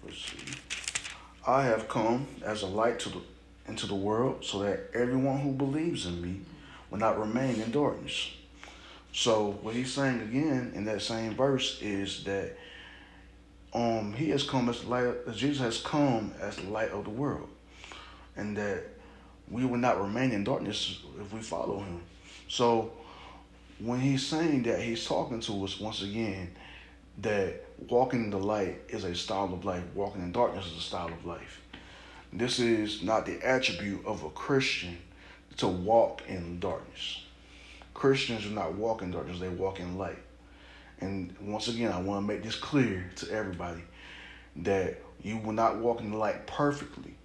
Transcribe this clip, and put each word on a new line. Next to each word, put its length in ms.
let's 140
see, 180
"I 160
have 260
come 380
as 160
a 60
light 320
to 100
the, 120
into 200
the 80
world 500
so 140
that 340
everyone 480
who 120
believes 520
in 160
me 220
will 80
not 200
remain 440
in 80
darkness." 600
So 480
what 120
he's 160
saying 300
again 540
in 100
that 160
same 320
verse 480
is 440
that, 300
um, 400
he 160
has 140
come 260
as 160
light, 300
Jesus 260
has 200
come 600
as 140
the 120
light 220
of 140
the 60
world, 380
and 220
that 260
we 140
will 140
not 200
remain 340
in 120
darkness 560
if 140
we 80
follow 380
him. 240
So 440
when 200
he's 260
saying 380
that, 180
he's 240
talking 320
to 240
us 160
once 240
again 480
that 460
walking 360
in 60
the 60
light 520
is 160
a 100
style 400
of 100
life. 200
Walking 260
in 120
darkness 340
is 120
a 20
style 260
of 180
life. 380
This 260
is 460
not 200
the 220
attribute 580
of 200
a 60
Christian 680
to 100
walk 580
in 320
darkness. 640
Christians 480
do 80
not 240
walk 280
in 100
darkness, 260
they 100
walk 300
in 180
light. 220
And 400
once 280
again, 240
I 80
wanna 260
make 160
this 140
clear 580
to 160
everybody 520
that 440
you 140
will 160
not 240
walk 240
in 100
the 60
light 320
perfectly 640